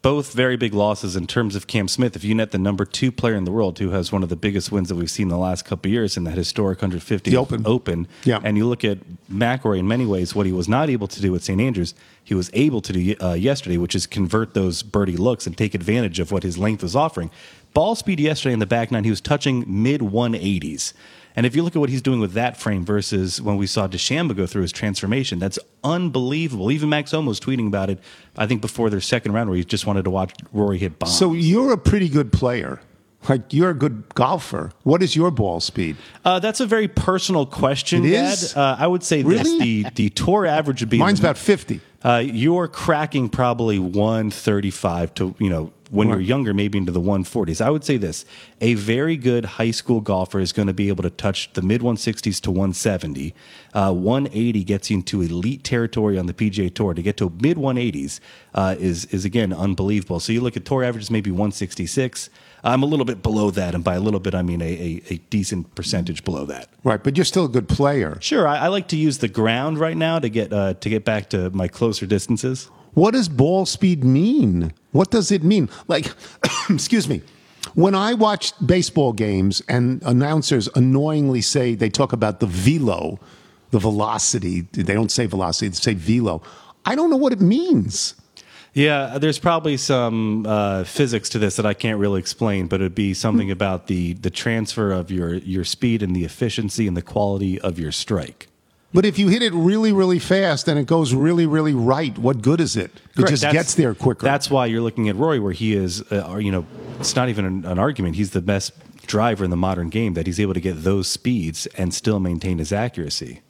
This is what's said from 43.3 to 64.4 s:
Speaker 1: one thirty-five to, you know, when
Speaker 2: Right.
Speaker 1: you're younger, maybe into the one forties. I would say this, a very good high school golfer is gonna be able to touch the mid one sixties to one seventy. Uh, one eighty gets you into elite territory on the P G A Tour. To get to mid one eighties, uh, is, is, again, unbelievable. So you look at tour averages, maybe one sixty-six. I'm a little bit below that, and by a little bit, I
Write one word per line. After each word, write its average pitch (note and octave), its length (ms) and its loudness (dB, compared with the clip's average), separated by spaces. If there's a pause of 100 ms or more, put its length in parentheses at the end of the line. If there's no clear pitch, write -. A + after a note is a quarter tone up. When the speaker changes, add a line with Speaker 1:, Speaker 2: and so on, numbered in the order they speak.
Speaker 1:
one G#2 520 0
thirty-five F#2+ 840 -2
to, F#2 220 -2
you G2 120 0
know, D#2+ 200 -2 (200)
when G#2+ 180 4
Speaker 2:
Right. A2+ 60 4
Speaker 1:
you're F#2+ 80 0
younger, A2+ 320 0
maybe G2+ 240 0
into F2+ 140 -2
the F2 80 0
one F#2+ 240 0
forties. F2 360 -4
I A#2 80 2
would D3+ 160 0
say C3+ 140 0
this, - 260 -6 (380)
a A#2 100 4
very A#2+ 460 0
good A#2+ 260 2
high A2+ 280 -2
school A2+ 280 0
golfer G2 400 -2
is F2+ 120 0
gonna G2 200 0
be G2 160 0
able F#2 140 -2
to F2 80 0
touch - 420 -4
the F#2+ 80 -4
mid G#2+ 220 2
one A#2 160 0
sixties G#2+ 420 -4
to G#2 100 -4
one F#2+ 220 0
seventy. D#2+ 640 -4 (400)
Uh, G2 180 2
one A#2 400 0
eighty G#2+ 320 0
gets G2 260 -2
you G#2+ 80 2
into F#2+ 220 -2
elite F2+ 420 -2
territory A2 560 0
on F2+ 60 -2
the F2 80 -4
P A2 160 0
G G2 160 0
A F2 60 0
Tour. F#2+ 240 -2
To E2+ 80 -4
get G#2 160 -2
to F#2 120 0 (120)
mid E3 160 2
one C3+ 180 0
eighties, D#2 420 -4 (360)
uh, F#2 240 2
is, F2+ 280 -2
is, F#2+ 200 -4
again, G2 260 0
unbelievable. F#2+ 680 -2
So - 120 -4
you A#2 80 2
look B2 160 -4
at - 80 -8
tour C3 180 0
averages, A2+ 280 -4
maybe G#2 200 -2
one G2 220 0
sixty-six. - 800 -6 (320)
I'm C3 200 2
a C#3+ 40 2
little D3 200 2
bit G#2 160 -6
below G#2 300 2
that, F2+ 220 -4
and F2 80 -2
by F2+ 120 0
a F#2 60 0
little G2+ 200 0
bit, F#2 140 -4
I F2+ 80 -2